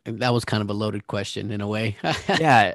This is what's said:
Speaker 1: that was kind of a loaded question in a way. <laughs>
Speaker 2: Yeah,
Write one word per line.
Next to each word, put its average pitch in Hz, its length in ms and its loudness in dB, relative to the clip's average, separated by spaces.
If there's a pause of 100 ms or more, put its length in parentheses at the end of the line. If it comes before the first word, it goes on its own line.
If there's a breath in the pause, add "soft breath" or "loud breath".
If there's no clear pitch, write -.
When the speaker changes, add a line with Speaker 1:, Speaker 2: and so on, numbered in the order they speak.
Speaker 1:
that 120 280 0
was 117 100 2
kind 107 200 0
of 101 80 -4
a - 20 -2
loaded 104 320 -4
question 104 460 -6
in 104 100 -6
a 101 60 -6
way. 107 320 -4
<laughs> - 40 -12
Speaker 2:
Yeah, 156 720 4